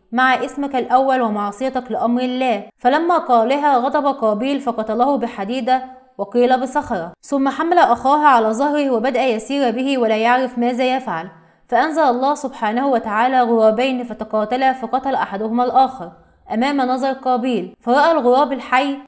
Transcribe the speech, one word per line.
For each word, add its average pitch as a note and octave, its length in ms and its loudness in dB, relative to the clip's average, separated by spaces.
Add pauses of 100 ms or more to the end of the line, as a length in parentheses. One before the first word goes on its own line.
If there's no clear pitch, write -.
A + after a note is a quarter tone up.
(120)
مع B3+ 220 2
اسمك C#4 420 -6
الأول C4 460 2
ومعصيتك A3 720 -4
لأمر A#3+ 300 0
الله". B3+ 400 -2 (140)
فلما D#4+ 420 2
قالها C4+ 580 2
غضب C4+ 300 0
قابيل C4 540 0
فقتله A#3+ 560 0
بحديدة A#3+ 640 -2 (360)
وقيل B3 420 2
بصخرة، G3 520 -4 (100)
ثم C#4 260 -2
حمل E4 300 0
أخاها C#4+ 480 2
على A#3 220 6
ظهره C#4 420 0
وبدأ A#3+ 340 0
يسير B3+ 460 -2
به C4 280 -2
ولا A3 180 2
يعرف B3 420 0
ماذا B3+ 380 0
يفعل، F#3+ 320 -6 (400)
فأنزل D4+ 340 2
الله C4 320 2
سبحانه A#3+ 520 -4
وتعالى A#3+ 560 2
غرابين A#3 600 2
فتقاتلا، A3 680 -2
فقتل C4 420 -4
أحدهما A3 500 -2
الآخر B3+ 460 0 (440)
أمام C#4 260 0
نظر C4 320 0
قابيل، B3 680 -2
فرأى C#4+ 320 2
الغراب B3+ 400 2
الحي C#4 560 -2